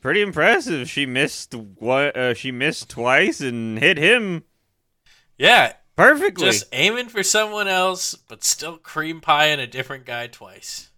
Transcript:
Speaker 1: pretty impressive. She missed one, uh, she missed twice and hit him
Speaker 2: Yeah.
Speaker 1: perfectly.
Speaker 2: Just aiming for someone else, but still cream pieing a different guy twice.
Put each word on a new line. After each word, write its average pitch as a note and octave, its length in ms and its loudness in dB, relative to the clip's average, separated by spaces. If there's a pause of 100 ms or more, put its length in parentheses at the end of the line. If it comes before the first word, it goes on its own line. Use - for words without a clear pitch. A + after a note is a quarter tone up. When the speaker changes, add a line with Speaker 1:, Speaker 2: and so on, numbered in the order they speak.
Speaker 1:
pretty D#3+ 220 0
impressive. F3+ 680 0
She C#3+ 160 -2
missed C3 480 -4
one, A#2 640 -2
uh, B2 180 0
she C3 160 -8
missed C3+ 400 -4
twice C#3 500 2
and A#2 380 -6
hit D#3+ 180 4
him F#3 460 0 (960)
Speaker 2:
Yeah. D#3 360 6 (200)
Speaker 1:
perfectly. A3 520 4
Speaker 2:
Just C#3+ 260 0
aiming A3 360 -2
for G#3+ 140 -6
someone G#3 460 -2
else, F#3 480 -2
but - 260 -20
still D#3+ 340 -4
cream D#3+ 440 -8
pieing D3+ 400 2
a B2 80 -6
different C3 360 -10
guy A#2+ 220 -8
twice. - 720 -18